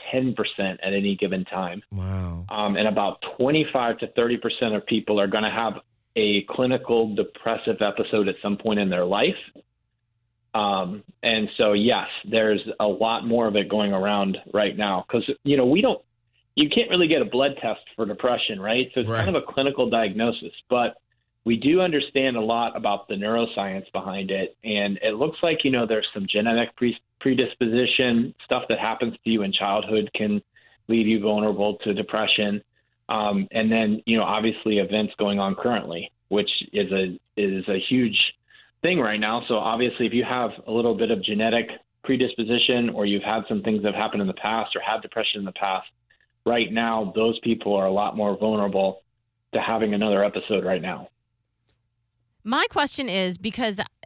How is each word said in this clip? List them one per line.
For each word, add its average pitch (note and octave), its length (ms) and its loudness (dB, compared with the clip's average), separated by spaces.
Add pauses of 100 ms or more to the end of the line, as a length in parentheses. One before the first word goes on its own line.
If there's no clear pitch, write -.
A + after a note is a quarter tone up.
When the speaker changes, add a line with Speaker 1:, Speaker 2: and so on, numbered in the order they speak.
(100)
Speaker 1:
ten C3 240 0
percent G2 480 -4
at G2 100 -2
any G2 240 0
given F#2 300 -2
time. F#2 440 -6
Speaker 2:
Wow. F#2 600 -6
Speaker 1:
Um, G#2 260 -2
and G#2+ 100 2
about G2+ 360 0 (160)
twenty-five C3 600 2
to A2+ 100 -6
thirty A#2+ 280 2
percent A2+ 380 -2
of G2+ 120 -2
people G#2 320 0
are G2+ 80 4
gonna G#2+ 240 0
have A2 300 -2 (360)
a G#2 340 2
clinical A#2+ 640 0
depressive G#2+ 680 -4
episode G#2 480 0
at F#2 140 -2
some G2+ 160 -2
point G#2+ 200 0
in G2 120 2
their F2+ 160 2
life. A2 280 2 (1200)
Um, G2+ 480 -2 (200)
and A2 340 0
so, G#2+ 160 4
yes, G#2 360 2 (220)
there's A2 300 2 (180)
a G#2+ 80 0
lot A2 400 0
more A#2 200 2
of G#2 100 0
it G2 140 0
going G#2 240 2
around G2 420 0 (160)
right G#2 240 2
now G2 320 -2
'cause, A#2 160 0 (200)
you C#3+ 120 4
know, C3+ 80 4
we C#3+ 160 4
don't, A#3 220 0 (540)
you D3+ 120 4
can't - 220 0
really F3+ 180 4
get D3+ 140 4
a - 20 2
blood C3+ 380 0
test A2 180 -4 (160)
for A2+ 80 -4
depression, A2 560 -2
right? A#2 320 0
So C3 80 0
it's G#2+ 80 -2
Speaker 2:
Right. A2+ 160 0
Speaker 1:
kind F#3 100 2
of D3 80 0
a - 40 -16
clinical C3+ 420 0
diagnosis, A2+ 640 0 (160)
but B2 300 0 (460)
we A#2 120 2
do C#3+ 240 4
understand C#3 560 0
a A2+ 60 0
lot A#2 340 0
about G#2+ 320 -2
the G#2+ 60 -6
neuroscience G2+ 760 -2
behind F#2+ 380 -6
it. F#2+ 320 -4
And G2+ 400 -2
it G#2+ 120 0
looks C#3 280 -2
like, E3 220 2
you C#3 60 2
know, B2 160 2
there's G#2+ 260 0
some G2 140 -6
genetic A2+ 500 0
pre-, A#2+ 240 0 (180)
predisposition, A#2+ 1160 2 (100)
stuff B2 240 -2
that G#2+ 100 0
happens A2+ 360 -2 (100)
to A2+ 60 0
you A2 120 2
in G2 100 -2
childhood G#2 640 0
can G#2 280 -2 (440)
leave A2+ 200 2
you A2 120 4
vulnerable G#2 600 2
to G#2 160 -2
depression. G#2 680 0 (460)
Um, G#2 440 0
and A2 200 2
then, A2 320 2
you A2+ 140 2
know, A2 40 2
obviously G#2+ 560 0
events G2+ 400 0
going G2+ 220 0
on G2 140 0
currently, G2 580 -4 (160)
which G2+ 220 0 (240)
is G2 180 -2
a, F#2 260 -2 (200)
is F#2+ 300 -2
a G2 100 0 (100)
huge B2 300 2 (640)
thing F3 160 2
right G#2+ 220 0
now. A2 260 0
So A#2+ 100 2
obviously, A#2 500 0
if G#2 60 -2
you A#2+ 120 2
have B2 260 -2 (160)
a A2+ 60 -6
little A#2 220 2
bit A2 160 2
of G#2 120 0
genetic A2+ 480 0 (340)
predisposition A#2+ 840 2
or G#2 160 -2
you've G2+ 160 2
had A2 260 -2
some G#2+ 140 -2
things G#2+ 220 0
that G#2 100 0
happened G#2 280 -2
in G2 60 0
the F2+ 60 -4
past A2 400 -4
or - 60 -4
had A2 220 -4
depression G#2+ 380 -4
in G2+ 40 -6
the F#2 80 -8
past, F#2+ 360 -4 (560)
right A#2 280 2
now, A2+ 420 0
those A2+ 260 2
people A2 340 0
are G2 120 2
a F#2+ 60 2
lot G2+ 240 0
more G#2 200 0
vulnerable G2 680 0 (520)
to G#2+ 60 0
having A2 340 0
another G2+ 300 2
episode G2 400 -2
right F#2 180 0
now. F2+ 260 -8 (1300)
Speaker 3:
My C#4 280 0
question C#4 380 -2
is, F3+ 300 -2
because, G#3+ 400 -4 (280)